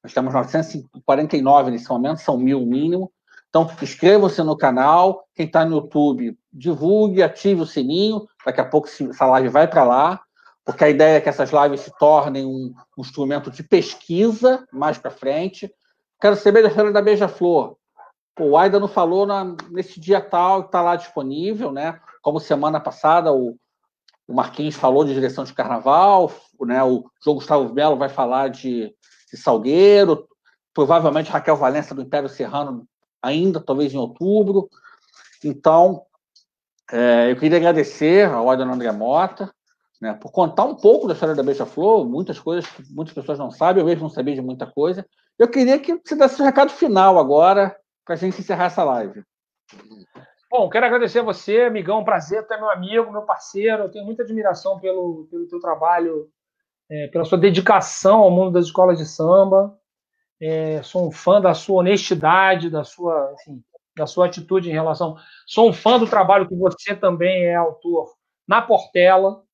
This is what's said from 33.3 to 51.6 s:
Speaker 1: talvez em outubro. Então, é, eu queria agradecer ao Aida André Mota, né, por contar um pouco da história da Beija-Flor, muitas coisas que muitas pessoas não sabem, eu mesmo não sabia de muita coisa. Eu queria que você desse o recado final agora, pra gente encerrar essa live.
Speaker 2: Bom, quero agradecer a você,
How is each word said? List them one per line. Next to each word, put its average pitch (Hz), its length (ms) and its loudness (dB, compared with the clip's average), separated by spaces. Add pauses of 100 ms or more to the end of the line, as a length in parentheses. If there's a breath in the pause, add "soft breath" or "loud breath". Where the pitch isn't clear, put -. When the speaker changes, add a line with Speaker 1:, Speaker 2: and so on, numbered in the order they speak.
Speaker 1:
talvez 135 340 -4
em 139 40 -8
outubro. 190 680 -2 (760 soft breath)
Então, 160 600 2 (880)
é, 120 400 2
eu 127 40 0
queria 156 220 0
agradecer 170 680 2
ao 123 220 -2
Aida 131 140 0
André 123 280 -4
Mota, 156 600 -4 (480)
né, 110 120 -8
por - 180 -18
contar 175 340 0
um 294 100 -6
pouco 220 320 4
da 175 60 -2
história 156 220 -2
da 139 80 -2
Beija-Flor, 151 600 0
muitas 147 340 -8
coisas 165 300 -8
que - 220 -20
muitas 151 220 -12
pessoas 143 260 -8
não 131 120 -10
sabem, 180 300 2
eu 151 40 0
mesmo 165 160 0
não 156 80 -8
sabia 139 240 -6
de 135 80 -8
muita 127 240 -10
coisa. 180 400 -4 (320)
Eu 233 100 4
queria 262 320 2
que 339 240 -6
você 311 120 -8
desse 269 260 2
o - 20 2
recado 277 280 2
final 190 460 4
agora, 180 600 2 (280)
pra 170 120 -8
gente 185 240 -6
encerrar 180 240 -4
essa 175 180 -2
live. 113 400 -4 (1300 soft breath)
Speaker 2:
Bom, 233 180 0
quero 247 160 0
agradecer 240 340 0
a 240 40 -2
você, 214 380 -2